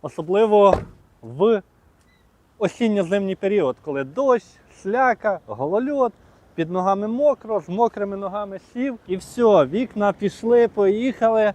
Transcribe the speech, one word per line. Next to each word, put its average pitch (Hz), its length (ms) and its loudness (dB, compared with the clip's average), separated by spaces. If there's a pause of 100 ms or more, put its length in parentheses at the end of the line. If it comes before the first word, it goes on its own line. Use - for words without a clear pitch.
особливо 196 760 4 (440)
в 185 400 0 (960)
осінньо-зимній 196 760 -2
період, 190 460 -2
коли 139 220 -6
дощ, 240 420 -2 (360)
сляка, 214 680 -2
голольот, 220 680 -2 (420)
під 170 160 -4
ногами 196 360 -2
мокро, 233 540 -2
з 156 80 -18
мокрими 202 480 -2
ногами 196 420 -10 (140)
сів, 247 340 -6
і 185 100 -4
все, 202 480 4
вікна 202 480 -2
пішли, 233 540 0
поїхали. 214 880 0